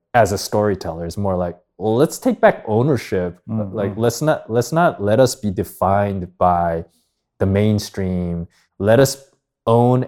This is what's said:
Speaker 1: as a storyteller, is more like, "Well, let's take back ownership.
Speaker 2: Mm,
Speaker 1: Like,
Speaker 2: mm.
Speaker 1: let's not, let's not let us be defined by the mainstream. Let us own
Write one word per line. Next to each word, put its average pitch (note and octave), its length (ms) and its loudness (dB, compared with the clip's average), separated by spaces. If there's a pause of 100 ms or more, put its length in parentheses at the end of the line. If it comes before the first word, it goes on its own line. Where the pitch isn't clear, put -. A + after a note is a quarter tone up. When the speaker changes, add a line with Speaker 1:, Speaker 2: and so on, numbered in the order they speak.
(140)
Speaker 1:
as A2 180 4
a G2+ 60 -2
storyteller, F#2+ 680 -2
is E2+ 120 -10
more G2+ 180 -2
like, F2+ 220 -4 (200)
"Well, A2 180 -2
let's D#3 240 0
take B3+ 200 -2
back - 280 4
ownership. A2 720 -2 (100)
Speaker 2:
Mm, G#2+ 240 -6
Speaker 1:
Like, G2+ 220 -4
Speaker 2:
mm. - 20 -12
Speaker 1:
let's A#2 240 0
not, D3+ 280 -2
let's A#2+ 220 -2
not E3 300 0
let G#2 180 2
us A#2 160 4
be G#2 160 -4
defined G2 840 -2
by E2+ 480 0 (540)
the - 80 0
mainstream. F#2+ 1000 -2 (320)
Let A2 200 4
us - 300 0 (360)
own A#2+ 420 2